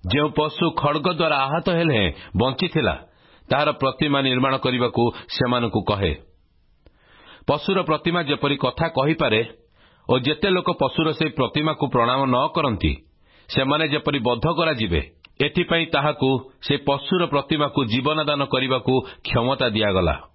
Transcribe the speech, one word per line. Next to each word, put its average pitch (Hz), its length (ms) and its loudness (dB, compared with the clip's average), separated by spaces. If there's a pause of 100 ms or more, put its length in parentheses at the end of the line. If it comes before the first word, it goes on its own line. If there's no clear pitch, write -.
(140)
ଯେଉଁ 147 160 2
ପଶୁ 151 420 0
ଖଡ୍ଗ 151 420 0
ଦ୍ୱାରା 156 240 0
ଆହତ 147 320 -2
ହେଲେ 165 280 2
ହେଁ 92 140 2 (240)
ବଞ୍ଚିଥିଲା, 127 600 0 (540)
ତାହାର 147 220 2
ପ୍ରତିମା 139 500 0
ନିର୍ମାଣ 131 360 0
କରିବାକୁ 120 540 0 (180)
ସେମାନଙ୍କୁ 120 520 0
କହେ। 98 300 0 (1400)
ପଶୁର 180 360 0
ପ୍ରତିମା 165 400 0
ଯେପରି 139 320 0
କଥା 135 320 -2
କହିପାରେ 139 540 2 (680)
ଓ 127 100 4
ଯେତେ 151 300 0
ଲୋକ 180 220 2
ପଶୁର 156 400 0
ସେହି 156 180 0
ପ୍ରତିମାକୁ 147 580 -2
ପ୍ରଣାମ 123 380 2
ନ 127 220 2
କରନ୍ତି, 117 460 0 (560)
ସେମାନେ 143 380 0
ଯେପରି 147 320 -2
ବଧ 120 260 0 (120)
କରାଯିବେ, 113 440 0 (380)
ଏଥିପାଇଁ 165 460 0
ତାହାକୁ 139 680 0 (120)
ସେ 143 140 0
ପଶୁର 143 480 0
ପ୍ରତିମାକୁ 143 600 0
ଜୀବନଦାନ 143 600 0
କରିବାକୁ 131 560 0 (220)
କ୍ଷମତା 123 460 0
ଦିଆଗଲା। 95 460 2 (200)